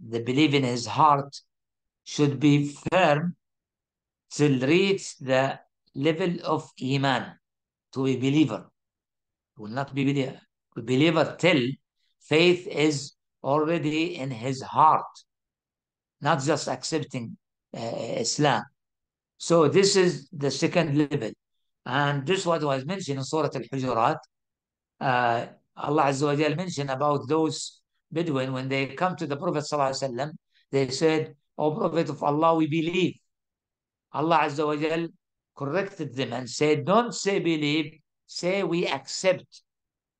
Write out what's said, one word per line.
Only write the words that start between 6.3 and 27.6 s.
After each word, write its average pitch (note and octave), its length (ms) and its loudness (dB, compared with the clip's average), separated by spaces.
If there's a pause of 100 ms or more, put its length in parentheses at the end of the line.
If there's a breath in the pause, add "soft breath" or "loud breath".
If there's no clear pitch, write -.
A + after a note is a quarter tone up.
of D3+ 260 -2 (120)
iman C3 520 0 (580)
to C3 140 -2
a B2+ 100 0
believer. B2+ 540 0 (880)
Will G#2 100 -12
not C3+ 260 -6
be C#3 100 0
believer. C#3 360 0 (340)
Believer C3+ 640 2
till D#3+ 240 4 (580)
faith F3 460 4
is C#3+ 460 -2 (320)
already D#3 720 -2
in C3 140 -8
his B2 320 -6
heart, C3 420 4 (1160)
not D3 220 0
just C#3+ 260 0
accepting, C3+ 680 -6 (400)
uh, - 40 -8
Islam. A#2 840 -2 (760)
So E3 300 4
this G3 280 4
is F3 340 2
the C#3+ 200 -2
second D#3+ 460 0
level. C#3+ 360 0 (520)
And C#3+ 400 0
this F#3 220 -2
what E3 160 0
was C3+ 220 -2
mentioned D#3+ 340 -6
in C3+ 60 -6
Surah D3+ 280 -2
Al-Hujurat. B2+ 680 -2 (840)
Uh, B2 460 0 (300)
Allah D3 280 0
Azza C#3 220 0
wa C#3+ 100 0
Jal D3+ 180 0
mentioned D3+ 360 -6
about C#3+ 360 0
those D#3 540 -2 (320)